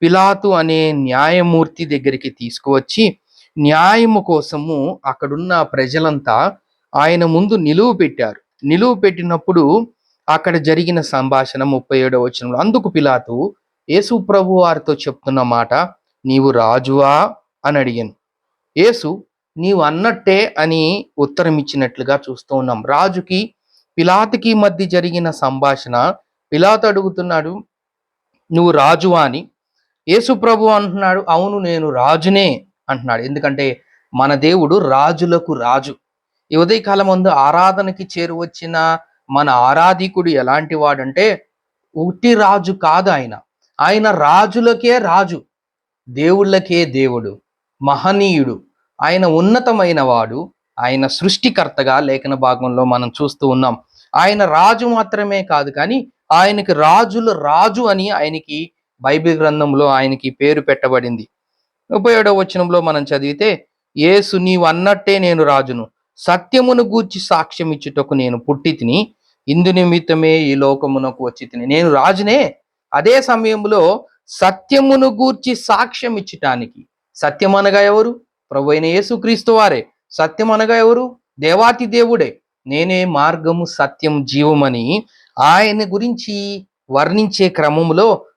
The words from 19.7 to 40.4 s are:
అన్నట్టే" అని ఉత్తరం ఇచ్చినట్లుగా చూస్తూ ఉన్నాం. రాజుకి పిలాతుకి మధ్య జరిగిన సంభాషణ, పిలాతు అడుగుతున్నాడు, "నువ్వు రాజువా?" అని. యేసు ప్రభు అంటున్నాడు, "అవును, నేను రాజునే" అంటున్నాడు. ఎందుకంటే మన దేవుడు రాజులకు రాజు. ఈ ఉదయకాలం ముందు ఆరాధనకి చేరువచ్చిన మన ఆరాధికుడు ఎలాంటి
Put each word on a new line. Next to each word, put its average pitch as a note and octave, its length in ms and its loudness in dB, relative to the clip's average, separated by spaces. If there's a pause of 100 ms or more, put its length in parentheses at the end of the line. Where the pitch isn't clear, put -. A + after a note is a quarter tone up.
అన్నట్టే" G3 760 -2
అని D#3+ 480 -2 (120)
ఉత్తరం D3+ 400 -2
ఇచ్చినట్లుగా C#3 640 -4 (100)
చూస్తూ C3 260 -8
ఉన్నాం. B2 300 -4
రాజుకి F#3 680 -2 (440)
పిలాతుకి G#3 560 0
మధ్య G3 300 2
జరిగిన F3 460 -2
సంభాషణ, C3+ 840 -2 (380)
పిలాతు G#3 340 2
అడుగుతున్నాడు, F3+ 800 -4 (880)
"నువ్వు E3+ 200 4
రాజువా?" D#3+ 500 4
అని. C#3 260 -4 (600)
యేసు A#3 240 2
ప్రభు A3 340 2
అంటున్నాడు, G3 640 0
"అవును, F#3+ 300 0
నేను E3 320 -4
రాజునే" D#3 760 0 (220)
అంటున్నాడు. A#2+ 340 -4
ఎందుకంటే C#3 580 -4 (340)
మన C3+ 200 0
దేవుడు D#3+ 540 2
రాజులకు E3 640 0
రాజు. B2+ 440 -2 (560)
ఈ D3+ 40 -2
ఉదయకాలం G3 500 0
ముందు F#3 220 2
ఆరాధనకి F#3 800 0 (100)
చేరువచ్చిన E3 800 -4 (320)
మన C#3+ 200 0
ఆరాధికుడు E3+ 800 2
ఎలాంటి D3+ 460 -2